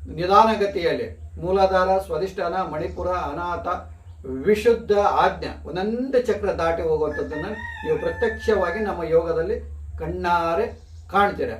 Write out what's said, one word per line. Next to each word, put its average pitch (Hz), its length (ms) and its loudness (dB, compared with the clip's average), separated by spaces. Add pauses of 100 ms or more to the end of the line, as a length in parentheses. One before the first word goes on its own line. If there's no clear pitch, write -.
(160)
ನಿಧಾನಗತಿಯಲ್ಲಿ 190 1040 0 (220)
ಮೂಲಾಧಾರ, 190 560 2
ಸ್ವಾಧಿಷ್ಠಾನ, 180 560 -4
ಮಣಿಪುರ, 180 540 -4
ಅನಾಥ, 175 600 -4 (580)
ವಿಶುದ್ಧ 196 720 4
ಆಜ್ಞೆ, - 680 2
ಒಂದೊಂದೇ 240 560 0
ಚಕ್ರ 202 260 0
ದಾಟಿ 165 340 0
ಹೋಗುವಂಥದ್ದನ್ನ 151 640 -2 (400)
ನೀವು - 140 0
ಪ್ರತ್ಯಕ್ಷವಾಗಿ 196 800 0
ನಮ್ಮ 180 240 -2
ಯೋಗದಲ್ಲಿ 165 560 2 (400)
ಕಣ್ಣಾರೆ 175 680 0 (440)
ಕಾಣ್ತೀರ. 185 380 2 (100)